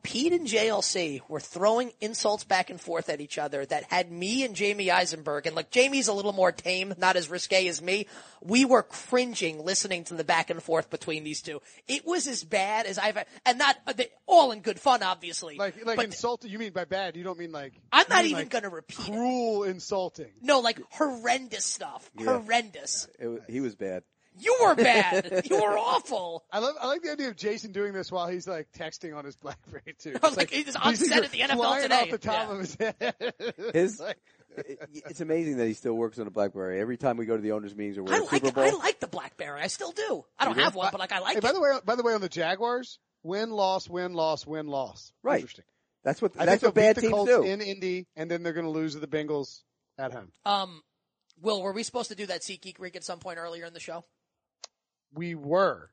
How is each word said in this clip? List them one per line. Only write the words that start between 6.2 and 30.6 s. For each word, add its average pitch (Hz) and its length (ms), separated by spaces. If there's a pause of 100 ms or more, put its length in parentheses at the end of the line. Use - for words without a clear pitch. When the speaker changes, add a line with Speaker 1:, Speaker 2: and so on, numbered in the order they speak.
Speaker 1:
more 185 180
tame, 185 460
not 185 180
as 165 140
risque 185 400
as 151 120
me. 196 260 (340)
We 240 240
were 240 180
cringing 202 800
listening 185 400
to 175 120
the 160 100
back 165 240
and 165 120
forth 165 280
between 156 340
these 151 180
two. 147 200 (260)
It 269 180
was 339 220
as 226 160
bad 208 420
as 196 140
I've, 208 240 (220)
and 247 120
not, 277 200 (100)
uh, 254 60
they, 240 160 (180)
all 302 240
in 214 80
good 208 180
fun, 247 260
obviously. 175 520
Speaker 2:
Like, 202 300
like 226 100
Speaker 1:
But 233 120
Speaker 2:
insulting, 233 440
you 214 80
mean 214 140
by 180 100
bad, 180 320
you 175 80
don't 180 160
mean 170 140
like, 139 180 (220)
Speaker 1:
I'm 311 160
Speaker 2:
you 453 40
Speaker 1:
not 370 100
Speaker 2:
mean, 320 80
Speaker 1:
even 294 120
Speaker 2:
like, 247 60
Speaker 1:
gonna 208 200
repeat - 300
it. - 100
Speaker 2:
cruel 233 540
insulting. 190 680 (100)
Speaker 1:
No, 269 180
like, 226 220 (100)
horrendous 240 720
stuff. - 560
Speaker 3:
Yeah. 220 60
Speaker 1:
Horrendous. 220 840 (100)
Speaker 3:
It 123 120
wa-, 117 180
he 120 140
was 117 140
bad. 92 280 (360)
Speaker 1:
You 494 240
were 370 100
bad. 190 720
Speaker 3:
<laughs> 277 40
Speaker 1:
You 370 120
were 208 160
awful. 190 720
Speaker 2:
I 190 60
love, 254 240
I 247 60
like 320 160
the 311 80
idea 285 180
of 202 60
Jason 208 360
doing 202 220
this 190 180
while 175 160
he's, 180 200
like, 165 240
texting 160 440
on 147 100
his 139 100
BlackBerry 147 640
too. 143 200
Speaker 1:
<laughs> - 40
Oh, 320 60
Speaker 2:
It's 254 80
Speaker 1:
like, 170 140
Speaker 2:
like, 277 140